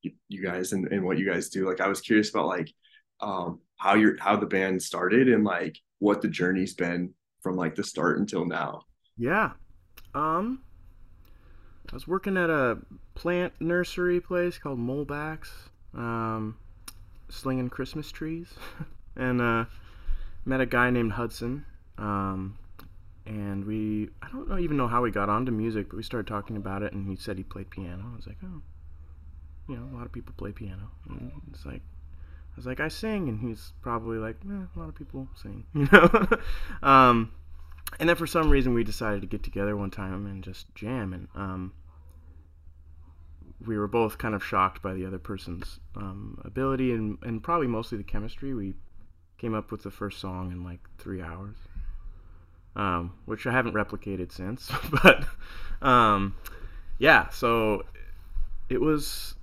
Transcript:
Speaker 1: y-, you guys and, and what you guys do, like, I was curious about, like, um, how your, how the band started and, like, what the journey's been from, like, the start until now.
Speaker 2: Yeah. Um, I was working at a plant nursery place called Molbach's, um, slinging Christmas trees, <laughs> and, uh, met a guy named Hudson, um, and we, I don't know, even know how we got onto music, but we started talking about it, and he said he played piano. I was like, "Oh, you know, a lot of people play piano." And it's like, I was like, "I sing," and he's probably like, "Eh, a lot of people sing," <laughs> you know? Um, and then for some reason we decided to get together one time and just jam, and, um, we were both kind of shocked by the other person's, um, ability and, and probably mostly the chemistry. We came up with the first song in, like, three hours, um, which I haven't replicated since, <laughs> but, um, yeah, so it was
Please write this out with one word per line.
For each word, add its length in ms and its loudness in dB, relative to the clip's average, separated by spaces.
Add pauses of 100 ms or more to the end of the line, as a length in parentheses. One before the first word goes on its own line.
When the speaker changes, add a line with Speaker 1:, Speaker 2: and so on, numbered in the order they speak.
Speaker 1:
y-, 80 -6 (160)
you 140 -10
guys 300 -4
and, 160 0
and 160 0
what 140 2
you 100 2
guys 200 0
do, 200 0
like, 120 -2
I 80 4
was 120 0
curious 300 4
about, 160 0
like, 260 -2 (480)
um, 400 -4 (160)
how 180 6
your, 240 8
how 180 4
the 100 2
band 360 2
started 460 4
and, 160 8
like, 340 0 (200)
what 240 4
the 60 2
journey's 460 2
been 400 -2 (280)
from, 140 -2
like, 200 0
the 80 -2
start 340 2
until 280 0
now. 360 -4 (340)
Speaker 2:
Yeah. 360 0 (640)
Um, 480 0 (1300)
I 40 -8
was 140 -10
working 280 0
at 140 4
a 280 4 (360)
plant 460 0
nursery 600 2
place 380 -2
called 200 -6
Molbach's, 920 -6 (240)
um, 600 -4 (720)
slinging 420 -4
Christmas 420 -8
trees, 420 -8 (300)
<laughs> 320 -14
and, 240 2
uh, 260 4 (800)
met 160 0
a 60 2
guy 240 4
named 220 2
Hudson, 540 -4 (320)
um, 600 -2 (680)
and 380 -4
we, 460 -2 (120)
I 80 -14
don't 180 -8
know, 100 2
even 180 2
know 120 2
how 140 4
we 80 2
got 180 0
onto 240 2
music, 380 0
but 60 -10
we 60 -8
started 260 -6
talking 280 -6
about 260 -4
it, 120 -4
and 140 -6
he 80 -4
said 220 -8
he 60 -8
played 260 -12
piano. 420 -10
I 40 -10
was 100 -12
like, 180 -14
"Oh, 180 -10 (1040)
you 80 -8
know, 160 -10
a 40 -12
lot 100 -10
of 60 -12
people 240 -12
play 160 -6
piano." 380 -10 (180)
And 240 -10 (200)
it's 140 -14
like, 160 -10
I 760 -14
was 100 -12
like, 140 -6
"I 80 0
sing," 400 -2
and 120 -4
he's 320 -8 (100)
probably 360 -4
like, 260 -6
"Eh, 200 -6 (120)
a 20 -6
lot 100 -8
of 60 -12
people 420 -10
sing," 340 -12
<laughs> 40 -18
you 180 6
know? 360 12 (540)
Um, 500 10 (680)
and 80 6
then 80 6
for 100 -2
some 240 4
reason 240 8
we 100 4
decided 380 0
to 60 -8
get 140 -4
together 340 0
one 140 -2
time 360 -6
and 180 -8
just 300 -14
jam, 380 -6
and, 220 -10
um, 380 -6 (1900)
we 120 0
were 100 0
both 300 2
kind 160 -2
of 100 -4
shocked 380 2
by 100 -4
the 140 -4
other 120 -6
person's, 600 -8 (160)
um, 500 -8
ability 480 0
and, 300 0
and 200 -4
probably 260 2
mostly 280 -2
the 80 -6
chemistry. 500 -2
We 200 -4 (640)
came 160 -2
up 160 -4
with 120 -8
the 80 -8
first 300 -6
song 320 -6
in, 120 -8
like, 160 -10 (180)
three 240 -8
hours, 340 -10 (1200)
um, 360 0 (140)
which 200 -6
I 60 0
haven't 220 2
replicated 580 -4
since, 380 -8 (160)
<laughs> 160 2
but, 240 10 (600)
um, 480 6 (640)
yeah, 320 8
so 540 2 (840)
it 120 2
was 640 2